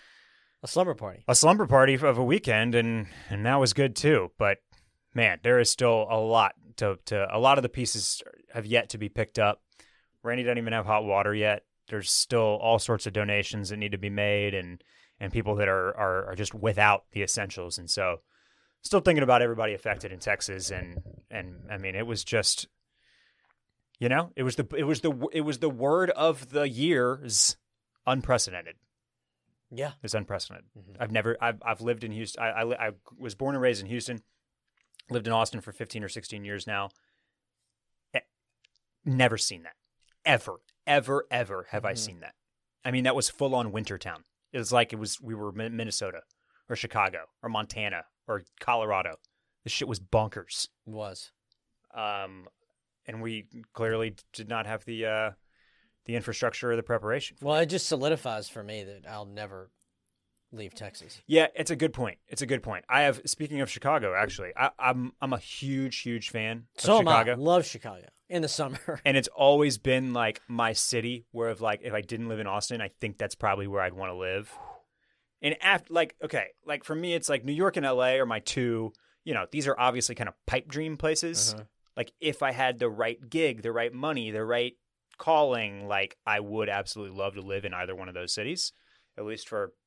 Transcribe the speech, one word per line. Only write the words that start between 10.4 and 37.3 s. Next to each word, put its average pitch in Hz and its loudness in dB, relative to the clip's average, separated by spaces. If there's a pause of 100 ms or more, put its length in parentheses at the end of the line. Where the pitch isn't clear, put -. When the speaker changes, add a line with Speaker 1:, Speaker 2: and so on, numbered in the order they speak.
Speaker 2:
doesn't 120 0
even 113 -2
have 110 0
hot 107 2
water 101 2
yet. 104 2 (240)
There's 104 -4
still 110 2
all 113 6
sorts 110 -2
of 101 -6
donations 104 0
that 104 -8
need 104 -4
to 101 -2
be 101 -4
made, 104 2
and, 90 -6 (360)
and 95 -8
people 107 0
that 101 2
are, 95 2
are, 98 0
are 95 -8
just 98 -6
without 104 4
the 101 -4
essentials. 98 -4
And 85 -14
so 90 0 (640)
still - 4
thinking 160 6
about 123 8
everybody 113 0
affected 98 -4
in 90 -12
Texas. 95 -4
And, 90 -8 (320)
and 92 -10 (140)
I 104 -8
mean, 95 -6
it 107 -2
was 113 -4
just, - 0 (1300)
you 120 2
know, 165 2
it 131 -2
was 127 -2
the, 127 -2 (100)
it 151 0
was 143 2
the, 160 0 (200)
it 160 -2
was 147 -2
the 160 0
word 147 2
of 139 2
the 143 2
years, 127 2 (500)
unprecedented. 110 0 (960)
Speaker 1:
Yeah. 135 -6 (100)
Speaker 2:
It's 110 -6
unprecedented. 98 -6 (120)
Speaker 1:
Mm-hmm. 98 -10
Speaker 2:
I've 113 -4
never, 110 2
I've, 113 0
I've 113 -2
lived 117 -2
in 113 -6
Houston. 110 -8
I, 113 0
I, 117 -2
I - -6 (280)
was 117 -10
born 135 -4
and 131 -2
raised 120 2
in 95 -10
Houston, 120 -6 (880)
lived 117 -2
in 113 -2
Austin 113 2
for 101 -14
fifteen 107 -10
or 98 -8
sixteen 104 -12
years 101 -8
now. 101 -4 (1200)